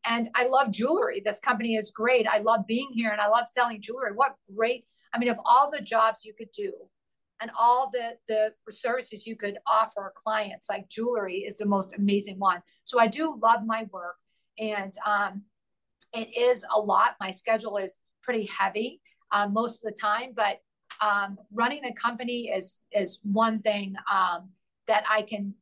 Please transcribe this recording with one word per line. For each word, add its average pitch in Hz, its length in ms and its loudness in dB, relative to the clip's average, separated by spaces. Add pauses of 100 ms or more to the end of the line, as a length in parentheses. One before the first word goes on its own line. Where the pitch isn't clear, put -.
And 233 300 0
I 247 120 4
love 262 240 4
jewelry. 254 540 0
This 208 160 -2
company 226 340 0
is 214 160 -2
great. 233 380 2
I 220 100 2
love 214 280 2
being 247 260 -2
here, 226 180 0
and 208 100 -4
I 208 60 2
love 233 220 4
selling 233 340 0
jewelry. 233 320 -6
What 247 220 2 (180)
great, 233 320 0 (260)
I 233 60 -4
mean, 240 100 0
of 233 160 -2
all 277 260 6
the 294 100 -4
jobs 220 440 2
you 214 80 -18
could 220 200 -16
do 196 200 -6 (680)
and 226 180 -8
all 240 340 6
the, 240 240 -4 (100)
the 214 260 0 (180)
services 233 560 -6
you 226 100 -10
could 202 300 -6
offer 214 500 0
clients, 214 520 -4
like, 202 200 -6
jewelry 214 500 -4
is 202 200 -8
the 208 80 -4
most 196 280 0
amazing 202 440 0
one. 185 240 2 (220)
So 247 140 0
I 226 80 8
do 294 360 -2
love 226 220 4
my 226 280 -4
work, 180 240 -12 (420)
and, 208 340 -6 (120)
um, 202 380 0 (680)
it - 240 -8
is 240 280 4 (100)
a 214 60 6
lot. 208 400 4
My 190 100 -4
schedule 220 460 -2
is 190 220 -4 (240)
pretty 226 240 -2
heavy, 208 540 -4 (300)
uh, 208 180 2
most 226 360 -2
of 214 80 -6
the 214 80 -14
time, 233 340 -2
but, 208 260 0 (400)
um, 202 380 0 (140)
running 254 300 -2
the 240 100 -6
company 240 560 -4
is, 190 320 -4 (100)
is 196 320 -2
one 220 380 2
thing, 202 340 -2 (160)
um, 185 400 0 (380)
that 214 200 2
I 214 140 2
can 202 400 -6